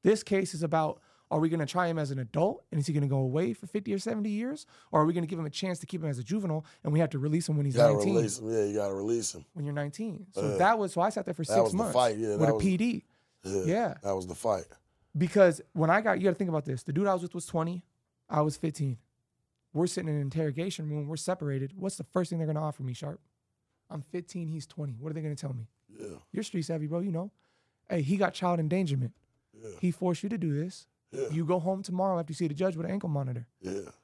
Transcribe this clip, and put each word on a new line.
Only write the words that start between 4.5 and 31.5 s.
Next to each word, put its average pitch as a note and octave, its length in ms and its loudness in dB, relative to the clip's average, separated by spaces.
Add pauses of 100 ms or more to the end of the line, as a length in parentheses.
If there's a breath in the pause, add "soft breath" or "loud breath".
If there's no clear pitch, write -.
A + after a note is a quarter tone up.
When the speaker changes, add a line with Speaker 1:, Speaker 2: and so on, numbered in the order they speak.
Speaker 1:
Or D#3 100 6
are D3+ 40 8
we E3 80 4
gonna E3+ 140 0
give E3+ 100 -4
him E3 80 -4
a D3+ 60 -4
chance F#3 280 -4
to - 60 -14
keep F3+ 160 -6
him D#3 80 -2
as C3 80 -2
a B2 60 -6
juvenile, D#3+ 420 -2 (180 loud breath)
and D3+ 100 0
we D#3 60 6
have E3 120 4
to C#3+ 80 -2
release D3+ 280 0
him D3+ 100 2
when C#3+ 80 2
he's C3+ 100 0
Speaker 2:
You A#2+ 60 6
gotta A2+ 140 10
Speaker 1:
nineteen? G2+ 200 4
Speaker 2:
release A2+ 240 2
him. A2 120 -6
Yeah, A2 120 4
you G2+ 120 2
gotta G2+ 180 0
release G#2+ 420 -2
him. D2+ 180 -14
Speaker 1:
When D3+ 120 -6
you're C#3+ 80 -4
nineteen. D#3+ 580 -6
So F#3+ 100 -4 (100)
Speaker 2:
Yeah. G3 60 0
Speaker 1:
that G#3+ 220 6
was, G3 140 -2
so E3+ 80 0
I G3+ 80 2
sat G#3 160 -4
there F3+ 80 -6
for E3 100 -4
Speaker 2:
That A2 100 0
Speaker 1:
six A2+ 100 6
Speaker 2:
was A2 80 2
the B2+ 60 0
Speaker 1:
months A3 160 0
Speaker 2:
fight. A#2+ 240 4
Yeah, A2+ 140 0
Speaker 1:
with G#2 100 0
Speaker 2:
that - 80 6
Speaker 1:
a A2+ 60 4
Speaker 2:
was A2 80 0
Speaker 1:
P F#3 140 4
D. A#3 280 0 (380)
Speaker 2:
Yeah, F#2+ 220 -2
Speaker 1:
Yeah. F#3+ 280 0 (100)
Speaker 2:
that G2 120 -2
was F#2 120 -4
the F2+ 80 -8
fight. G2+ 300 0 (520)
Speaker 1:
Because F3 440 6 (120)
when D#3+ 160 2
I G3 120 4
got, G3 180 2
you F3+ 40 -2
gotta F#3 120 4
think F#3+ 140 -2
about D#3 160 -2
this. C3+ 180 -6
The D3+ 100 -6
dude G3 140 2
I G3 60 4
was F3 100 0
with F3 100 -10
was F3 120 -8
twenty. E3+ 380 -2 (460)
I D#3 120 2
was D3+ 160 2
fifteen. C#3 400 -2 (760)
We're E3+ 140 2
sitting F3 220 -4
in D3+ 60 0
an D3 60 0
interrogation D3+ 680 -4
room. D3+ 180 -4
We're D#3+ 80 -6
separated. C#3+ 600 -4
What's F#3+ 220 -6
the - 60 -10
first F#3 260 0
thing E3 100 -2
they're D#3+ 80 0
gonna D#3 140 -2
offer D3+ 220 -4
me, B2+ 100 -6
Sharp? C#3+ 260 -10 (680)
I'm D#3 120 -8
fifteen. F3 460 -8
He's D#3 180 -6
twenty. C#3+ 280 -8
What C3+ 180 -10
are - 20 -6
they D#3+ 80 -6
gonna D3+ 140 -4
tell C3+ 180 -8
me? A2+ 140 -8 (280)
Speaker 2:
Yeah. G#2 220 -12 (140)
Speaker 1:
You're G#3 120 -4
street F3+ 200 -4
savvy, D3+ 240 -4
bro. E3 120 -2
You G3 120 -2
know. F3 200 -4 (580)
Hey, E3+ 120 0
he D#3 160 2
got G3 160 2
child F3 260 0
endangerment. D3+ 540 0 (400)
Speaker 2:
Yeah. A2 160 -16 (100)
Speaker 1:
He F3 120 2
forced F3 320 -2
you G#3 60 -2
to A3+ 80 -4
do D#3+ 160 0
this. D#3+ 340 -6 (240)
Speaker 2:
Yeah. C3 200 -4
Speaker 1:
You E3 120 0
go F3 160 2